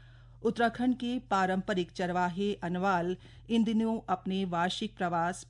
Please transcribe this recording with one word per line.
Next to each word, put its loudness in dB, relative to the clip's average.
उत्तराखंड 2
के -4
पारंपरिक 2
चरवाहे 0
अनवाल 0
इन 4
दिनों 2
अपने -2
वार्षिक -2
प्रवास -2